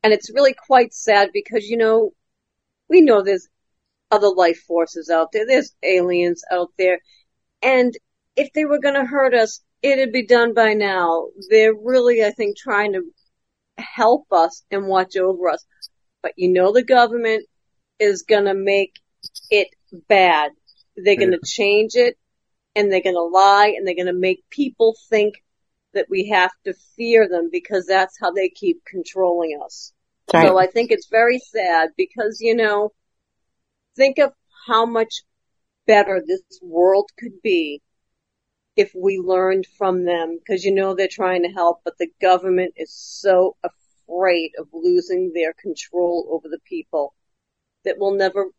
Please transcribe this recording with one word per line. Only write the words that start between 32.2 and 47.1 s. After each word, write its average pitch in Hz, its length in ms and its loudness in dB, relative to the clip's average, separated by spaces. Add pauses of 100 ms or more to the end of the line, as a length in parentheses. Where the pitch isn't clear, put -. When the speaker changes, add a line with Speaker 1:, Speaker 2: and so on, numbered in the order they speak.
Speaker 1:
you 226 140 0
know, 214 380 -2 (1000)
think 269 240 2
of 277 140 2 (340)
how 233 180 2
much 226 360 -4 (640)
better 202 400 2
this 370 160 -6 (200)
world 330 560 2
could 196 240 -18
be 156 400 -4 (960)
if 196 180 0
we 190 240 -2
learned 185 480 -2 (120)
from 185 260 -2
them, 170 420 -4
'cause 185 180 -6
you 202 80 0
know 190 220 0
they're 190 140 -4
trying 185 340 -2
to 175 80 -2
help, 170 340 -2
but - 140 -10
the 330 140 -8 (100)
government 185 540 0
is 160 180 -14
so 185 680 0
afraid 175 960 -6
of 147 120 -16
losing 180 600 -2
their 165 200 -4
control 175 760 -6
over 160 180 -8
the 151 120 -12
people 160 560 -10 (680)